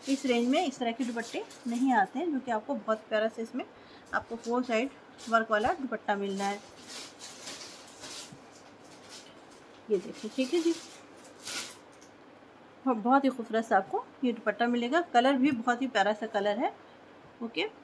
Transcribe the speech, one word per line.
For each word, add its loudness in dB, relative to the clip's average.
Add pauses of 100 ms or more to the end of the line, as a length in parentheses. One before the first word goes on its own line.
इस 0
range 4
में 4
इस 0
तरह 0
के -4
दुपट्टे -4 (240)
नहीं 2
आते 4
हैं, 0
जो -2
कि -6
आपको -2
बहुत -2
प्यारा 2
सा -4
इसमें -6 (480)
आपको -4
four -2
साइड 0 (400)
work 2
वाला 2
दुपट्टा -2
मिल -4
रहा -2
है। -4 (3250)
ये 4
देखिए, -8
ठीक -2
है 2
जी, 4 (2000)
ब-, 2
बहुत 4
ही 4
खूबसूरत -2
सा 4
आपको 0 (180)
ये 2
दुपट्टा 0
मिलेगा। 2
कलर 4
भी 4
बहुत 0
ही 0
प्यारा 4
सा -4
कलर 0
है, -2 (680)
ओके। -2 (140)